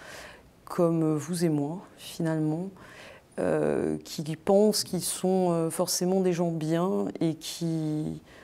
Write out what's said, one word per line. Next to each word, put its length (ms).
comme 520
vous 280
et 40
moi, 320
finalement, 760
euh, 640
qui 320
pensent 480
qu'ils 180
sont, 480
euh, 200
forcément 500
des 120
gens 200
bien 540
et 140
qui 880